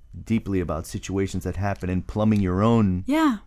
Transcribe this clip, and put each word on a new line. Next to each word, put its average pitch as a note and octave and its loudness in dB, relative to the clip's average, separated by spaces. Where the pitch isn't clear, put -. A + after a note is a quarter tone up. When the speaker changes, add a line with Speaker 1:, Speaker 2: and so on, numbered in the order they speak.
Speaker 1:
deeply G2 0
about E2 -4
situations F#2+ -4
that F2+ -4
happen G2 -4
and F#2 -2
plumbing G#2+ 2
your F#2 2
own G#2 4
Speaker 2:
Yeah. D4 2